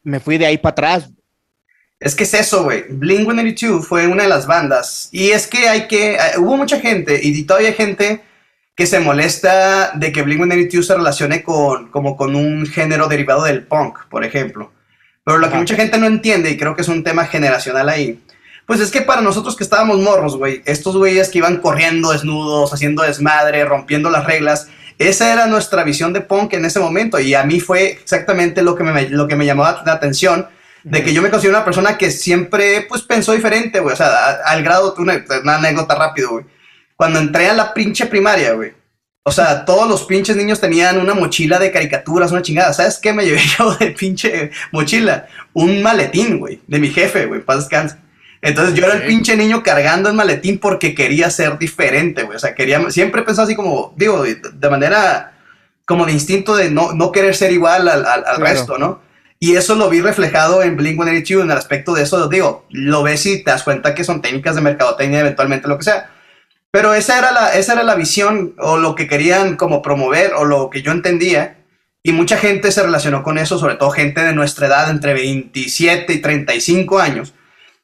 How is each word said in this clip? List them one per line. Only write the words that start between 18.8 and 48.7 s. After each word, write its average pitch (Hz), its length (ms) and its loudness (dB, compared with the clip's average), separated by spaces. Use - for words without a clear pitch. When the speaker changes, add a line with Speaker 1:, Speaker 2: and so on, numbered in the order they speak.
Speaker 2:
que 262 120 -2
para 269 200 0
nosotros 220 340 -2
que 208 80 -8
estábamos 208 360 2
morros, 190 380 2
güey, 131 280 -4
estos 147 320 -2
güeyes 190 320 4
que 180 100 -4
iban 170 180 2
corriendo 165 540 0
desnudos, 151 640 -2
haciendo 147 300 0
desmadre, 147 600 2
rompiendo 147 440 -2
las 151 160 0
reglas, 151 440 -2
esa 196 340 2
era 226 140 2
nuestra 208 380 0
visión 165 300 -2
de 196 80 -4
punk 196 320 -2
en 165 120 -2
ese 165 140 -2
momento. 180 400 0
Y 135 160 2
a 135 80 2
mí 165 160 0
fue 185 320 0
exactamente 180 720 -2
lo 175 120 2
que 175 80 -4
me, 147 260 -2
lo 147 180 0
que 151 80 -2
me 147 100 0
llamó 143 180 2
la, 165 220 0
la 160 80 2
atención, 165 540 0
de 156 200 -4
que - 60 -6
Speaker 1:
Ujú. 151 80 0
Speaker 2:
yo 170 40 2
me 202 80 2
considero 202 280 2
una 214 80 0
persona 202 340 0
que 175 100 0
siempre, 196 800 0
pues, 247 140 -6
pensó 220 300 0
diferente, 220 460 0
güey. 143 140 0
O - 40 -6
sea, 160 100 2
a-, 131 440 2
al 160 120 0
grado, 185 340 0
una, 175 260 -2
una 147 140 2
anécdota 156 380 0
rápido, 147 360 -2
güey. 117 140 -8
Cuando 160 240 0
entré 156 280 2
a 214 60 2
la 214 200 0
pinche 220 340 -2
primaria, 196 460 2
güey, 110 200 -6
o 143 80 -2
sea, 151 340 0
todos 196 220 4
los 214 180 0
pinches 196 300 0
niños 208 240 0
tenían 180 400 2
una 190 140 0
mochila 170 460 0
de 190 120 2
caricaturas, 160 600 -2
una 180 100 0
chingada. 160 320 0
¿Sabes - 260 0
qué 214 140 -2
me 208 120 -2
llevé 156 240 2
<laughs> - 100 -2
yo 214 160 2
de 208 160 0
pinche 185 600 -4
mochila? 160 560 -2
Un 190 300 2
maletín, 208 560 0
güey, 123 280 -12
de 147 120 -2
mi 143 100 2
jefe, 185 360 0
güey, - 160 -8
paz 135 160 0
descanse. 151 400 -4
Entonces, 156 300 2